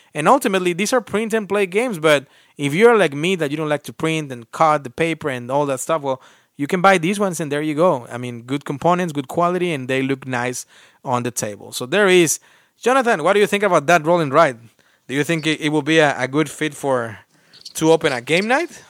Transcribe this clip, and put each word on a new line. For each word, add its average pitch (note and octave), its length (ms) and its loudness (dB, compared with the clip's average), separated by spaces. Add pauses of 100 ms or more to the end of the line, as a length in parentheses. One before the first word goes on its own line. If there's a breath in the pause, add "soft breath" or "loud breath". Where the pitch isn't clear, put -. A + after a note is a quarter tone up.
(140 soft breath)
and D3 140 -2
ultimately, F#3+ 460 2
these G3+ 180 -2
are B3+ 80 2
print G#3+ 340 -4
and G#3+ 140 -2
play G3+ 180 0
games, G3+ 320 -4
but D3+ 300 2 (300 soft breath)
if C#3+ 160 -2
you're A3+ 240 6
like E3 160 2
me, E3 220 -2
that D#3 160 -2
you D3 40 -6
don't D#3 140 -4
like D3 140 -2
to B2+ 100 -14
print D#3 400 -4
and A#2+ 180 -16
cut D3+ 320 2
the B2+ 60 -10
paper D#3+ 400 -4
and A#2+ 200 -8
all C#3+ 180 0
that C3 120 -2
stuff, D#3+ 220 -2
well, C3+ 200 -4 (360 soft breath)
you C#3+ 100 -4
can F#3 140 -2
buy F#3+ 160 4
these F#3+ 240 -2
ones, F#3 180 -4
and D#3 100 -6
there D3 120 -2
you D#3 140 -4
go. D3 360 0
I A#2+ 60 -10
mean, A#2+ 240 -10
good C3 240 -6
components, E3+ 480 0
good C#3 160 -6
quality, F3 420 -2
and C3 160 -6
they C3 140 0
look C3+ 260 -4
nice B2+ 380 -4 (400 soft breath)
on B2 180 -2
the A#2+ 80 -4
table. G#2 400 -10
So B2 140 -8
there F#3+ 220 2
is. F3+ 320 4 (420 soft breath)
Jonathan, A#3 420 2
what F3+ 100 4
do G3+ 60 4
you G3+ 80 4
think G3+ 160 -2
about F3 220 2
that D#3 200 4
roll F3 140 4
and C#3+ 140 -2
ride? C#3+ 240 4 (500)
Do B2+ 60 -8
you C#3+ 100 0
think D#3 240 -2
it, D3 140 -2
it D3 80 0
will D3+ 140 0
be D#3+ 160 4
a, C#3+ 200 4
a B2+ 80 -2
good D3 220 0
fit D3 240 -6
for, B2 460 -4 (560 soft breath)
to D#3+ 160 4
open D#3+ 200 4
a B2 100 -4
game E3 260 0
night D4 420 -2